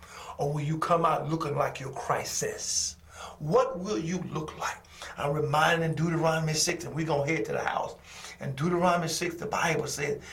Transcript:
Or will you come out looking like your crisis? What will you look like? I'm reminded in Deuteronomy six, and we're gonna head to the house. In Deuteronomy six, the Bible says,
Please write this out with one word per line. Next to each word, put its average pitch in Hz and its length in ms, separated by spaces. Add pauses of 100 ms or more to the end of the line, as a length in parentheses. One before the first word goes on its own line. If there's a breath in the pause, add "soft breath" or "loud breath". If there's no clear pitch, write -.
(380 loud breath)
Or 143 160
will 147 80
you 156 160
come 170 260
out 147 260
looking 151 260
like 131 240
your 131 140
crisis? - 1000 (440 loud breath)
What 185 400
will 190 180
you 165 320
look 156 300
like? - 180 (400 loud breath)
I'm 147 160
reminded 156 500
in 160 120
Deuteronomy 160 580
six, - 320
and 120 80
we're 156 140
gonna 143 180
head 156 200
to - 80
the - 100
house. - 320 (440 loud breath)
In 135 140
Deuteronomy 175 540
six, 170 260
the - 140
Bible 151 400
says, 147 340 (120)